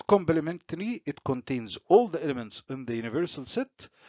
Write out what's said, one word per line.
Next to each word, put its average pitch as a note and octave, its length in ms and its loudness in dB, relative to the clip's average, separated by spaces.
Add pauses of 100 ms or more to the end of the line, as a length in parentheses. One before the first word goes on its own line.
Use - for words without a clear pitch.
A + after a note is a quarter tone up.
complementary, E3+ 960 0
it D3 180 -6
contains B2 540 -4 (100)
all A3+ 200 8
the D#3+ 160 -4
elements B2 400 -6 (100)
in C3 120 -8
the A#2 100 -4
universal B2+ 500 -4
set - 420 -6 (220)